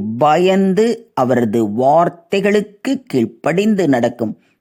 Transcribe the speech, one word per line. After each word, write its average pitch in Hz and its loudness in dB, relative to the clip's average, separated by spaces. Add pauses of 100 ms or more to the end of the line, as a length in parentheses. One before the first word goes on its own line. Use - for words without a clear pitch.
(180)
பயந்து, 190 0
அவரது 120 0
வார்த்தைகளுக்கு 175 -2
கீழ்ப்படிந்து 170 -2
நடக்கும் 120 -2 (180)